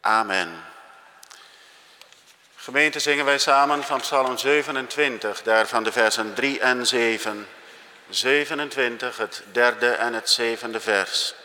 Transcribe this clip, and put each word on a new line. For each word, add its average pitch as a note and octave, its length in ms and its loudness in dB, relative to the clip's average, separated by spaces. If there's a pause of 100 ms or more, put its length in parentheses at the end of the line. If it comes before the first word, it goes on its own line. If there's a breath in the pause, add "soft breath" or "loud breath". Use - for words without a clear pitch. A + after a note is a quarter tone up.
Amen. F#2+ 600 0 (1900 loud breath)
Gemeente, D3 440 0
zingen C#3+ 260 0
wij C#3 120 4
samen C#3+ 460 4
van C#3 160 -2
Psalm C3 380 0
zevenentwintig, C3+ 1040 -2
daarvan A2 420 2
de A2 80 -2
versen A2 420 2
drie C3+ 260 -2
en B2+ 280 0
zeven. A2+ 600 -2 (640 loud breath)
Zevenentwintig, C3+ 1080 -2
het - 340 -6
derde A#2+ 400 4
en A#2 220 -2
het A2+ 160 -6
zevende A2+ 500 -2
vers. - 540 0 (120)